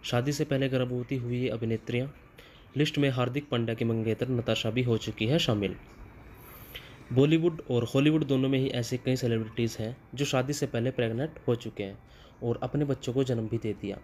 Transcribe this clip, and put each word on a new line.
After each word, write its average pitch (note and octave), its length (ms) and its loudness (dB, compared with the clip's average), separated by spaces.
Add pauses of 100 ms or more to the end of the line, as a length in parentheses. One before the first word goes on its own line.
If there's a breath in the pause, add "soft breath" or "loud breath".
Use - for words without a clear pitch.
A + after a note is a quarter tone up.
शादी B2+ 280 0
से D3 120 0
पहले C3+ 240 0
गर्भवती B2 480 0
हुई A#2+ 220 -2
ये B2+ 100 0
अभिनेत्रियाँ, A#2 680 -2 (600 loud breath)
लिस्ट D3 220 2
में C#3 120 4
हार्दिक B2+ 380 -2
पांड्या A#2 260 0
की A2+ 100 -2
मंगेतर A2+ 440 0
नताशा A#2 420 0
भी B2 120 0
हो A#2+ 160 2
चुकी A2 280 -2
है C#3+ 120 4
शामिल। G#2 380 0 (1400 loud breath)
बॉलीवुड D#3+ 580 4
और A#2+ 140 4
हॉलीवुड D3+ 400 4
दोनों C3+ 240 2
में C3+ 100 2
ही C3+ 100 2
ऐसे B2 280 -2
कई B2+ 200 0
सेलिब्रिटीज़ A#2 640 0
हैं A2+ 180 -4 (180)
जो C3+ 100 0
शादी C3+ 280 0
से C#3+ 140 -2
पहले A#2+ 240 0
प्रेग्नेंट B2 400 -2 (180)
हो A#2+ 60 4
चुके A2 280 -8
हैं G2 160 -8 (440 loud breath)
और A#2+ 200 -2
अपने D3 220 0
बच्चों C3 280 -2
को C3 120 2
जन्म A2+ 240 -2
भी A2+ 100 -2
दे A2 140 -4
दिया। G2 320 -6